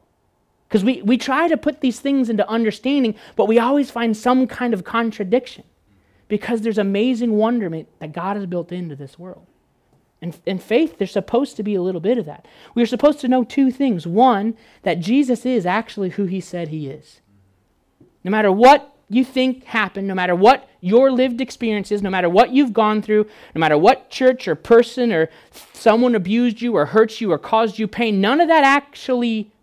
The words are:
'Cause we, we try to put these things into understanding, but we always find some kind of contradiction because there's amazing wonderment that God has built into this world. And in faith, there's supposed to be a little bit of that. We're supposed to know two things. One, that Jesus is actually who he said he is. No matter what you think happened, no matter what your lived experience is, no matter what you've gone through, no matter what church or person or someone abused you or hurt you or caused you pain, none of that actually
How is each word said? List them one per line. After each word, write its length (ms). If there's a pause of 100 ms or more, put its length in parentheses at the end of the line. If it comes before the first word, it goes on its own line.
(720)
'Cause 120
we, 200
we 140
try 300
to 100
put 240
these 200
things 280
into 200
understanding, 680 (220)
but 100
we 140
always 320
find 240
some 320
kind 260
of 80
contradiction 800 (640)
because 360
there's 160
amazing 580
wonderment 520 (120)
that 120
God 240
has 100
built 260
into 240
this 240
world. 260 (720)
And 160 (100)
in 120
faith, 400
there's 140
supposed 440
to 60
be 140
a 40
little 200
bit 180
of 80
that. 220 (260)
We're 120
supposed 340
to 80
know 160
two 260
things. 340
One, 520 (260)
that 160
Jesus 480
is 180
actually 460
who 140
he 160
said 280
he 200
is. 320 (1040)
No 80
matter 180
what 460 (120)
you 160
think 400
happened, 420
no 80
matter 200
what 340 (140)
your 280
lived 300
experience 500
is, 120
no 80
matter 180
what 220
you've 240
gone 260
through, 260 (280)
no 40
matter 200
what 320
church 360
or 80
person 580
or 180 (420)
someone 420
abused 460
you 160
or 80
hurt 380
you 100
or 60
caused 400
you 100
pain, 320
none 180
of 100
that 160
actually 840 (120)